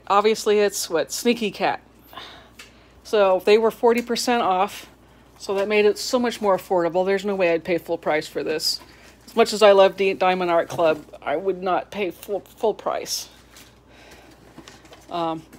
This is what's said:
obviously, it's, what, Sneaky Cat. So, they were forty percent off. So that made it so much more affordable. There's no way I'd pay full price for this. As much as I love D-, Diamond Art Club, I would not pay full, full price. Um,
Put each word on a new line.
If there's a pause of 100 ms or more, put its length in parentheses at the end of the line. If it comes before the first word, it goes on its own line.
obviously,
it's,
what,
Sneaky
Cat. (1200)
So,
they
were
forty
percent
off. (500)
So
that
made
it
so
much
more
affordable.
There's
no
way
I'd
pay
full
price
for
this. (440)
As
much
as
I
love
D-,
Diamond
Art
Club, (160)
I
would
not
pay
full,
full
price. (1800)
Um, (160)